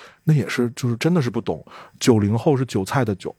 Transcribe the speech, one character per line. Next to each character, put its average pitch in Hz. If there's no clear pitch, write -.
那 156
也 131
是， 120
就 127
是 117
真 165
的 170
是 120
不 107
懂， 82
九 110
零 104
后 143
是 127
韭 98
菜 135
的 107
韭。 -